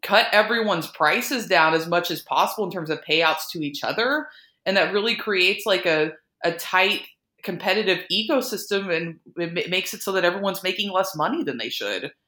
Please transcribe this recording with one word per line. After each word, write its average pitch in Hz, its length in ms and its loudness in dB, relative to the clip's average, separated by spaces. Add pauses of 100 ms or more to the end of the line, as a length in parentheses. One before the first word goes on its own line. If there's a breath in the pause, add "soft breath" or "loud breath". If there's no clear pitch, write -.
cut 208 300 4
everyone's 208 560 2
prices 208 600 0
down 160 260 6
as 160 140 0
much 170 220 0
as 160 140 -4
possible 180 400 0
in 180 80 -4
terms 170 180 -8
of 151 140 -4
payouts 160 480 2
to 165 120 -6
each 143 200 -6
other, 247 440 -2 (380 loud breath)
and 190 100 0
that 175 180 2
really 214 220 0
creates, 196 520 0
like, 185 180 2
a, 156 260 2 (320)
a 175 100 2
tight 185 480 0 (420)
competitive 185 680 0
ecosystem, 208 840 -2
and 165 240 -6 (180)
it 170 160 -4
ma-, 165 160 -4
makes 185 240 -2
it 214 80 -10
so 202 100 -4
that 190 140 2
everyone's 190 380 0
making 185 280 -4
less 185 240 0
money 214 280 0
than 131 160 -6
they 113 100 -6
should. 101 420 -6 (160)